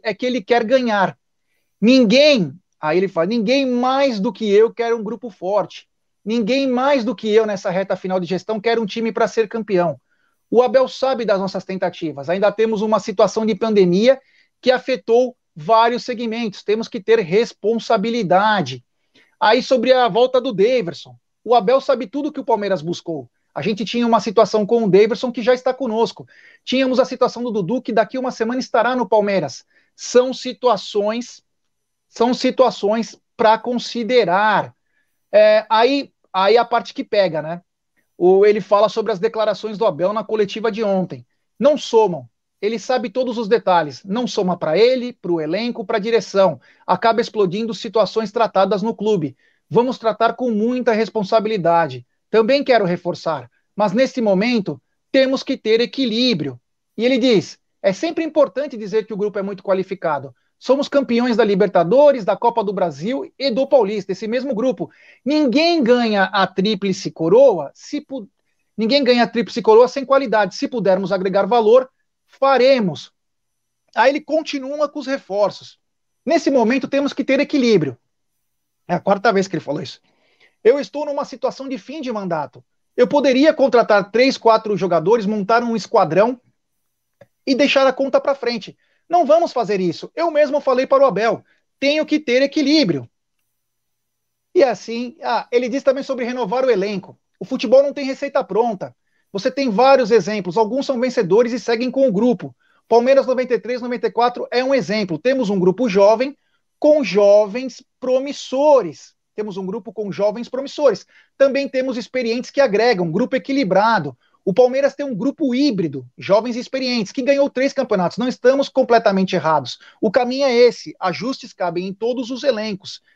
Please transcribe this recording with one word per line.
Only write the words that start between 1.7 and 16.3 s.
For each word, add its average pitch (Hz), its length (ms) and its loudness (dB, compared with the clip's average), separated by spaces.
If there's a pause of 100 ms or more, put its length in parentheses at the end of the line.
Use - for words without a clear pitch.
"Ninguém", 240 760 4 (240)
aí 156 200 -2
ele 190 100 0
fala, 170 200 -2
"ninguém 240 380 0
mais 254 540 0
do 202 140 -2
que 214 180 -4
eu 214 220 6
quer 233 200 -4
um 233 80 -4
grupo 220 280 -10
forte. - 580 -6 (380)
Ninguém 240 420 -2
mais 254 380 0
do 226 100 -4
que 220 140 -6
eu 214 160 4
nessa 208 240 -6
reta 190 260 -4
final 190 240 -4
de 180 60 -6
gestão 185 340 -6
quer 226 200 0
um 226 60 -2
time 220 280 -6
pra 214 160 0
ser 220 180 -2
campeão." 180 500 -2 (540)
O 220 100 4
Abel 254 280 2
sabe 262 340 -2
das 196 160 0
nossas 190 240 -6
tentativas. 165 640 -6
Ainda 196 220 0
temos 220 300 0
uma 220 180 0
situação 220 460 0
de 214 100 0
pandemia 208 640 4 (400)
que 247 120 2
afetou 247 640 0 (180)
vários 226 480 2
segmentos. 226 600 -8